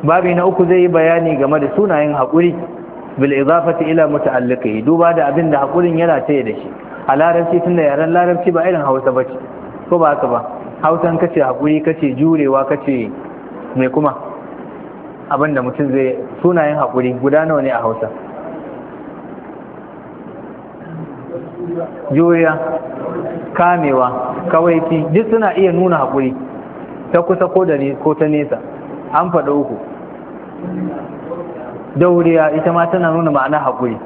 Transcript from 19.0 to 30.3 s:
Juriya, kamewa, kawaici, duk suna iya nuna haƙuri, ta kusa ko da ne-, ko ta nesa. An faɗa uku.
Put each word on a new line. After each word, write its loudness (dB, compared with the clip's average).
Juriya, 4
kamewa, 2
kawaici, 2
duk 2
suna 2
iya 4
nuna 4
haƙuri, 0
ta 4
kusa 2
ko 4
da 2
ne-, -2
ko 2
ta 2
nesa. 0
An 2
faɗa 2
uku. 0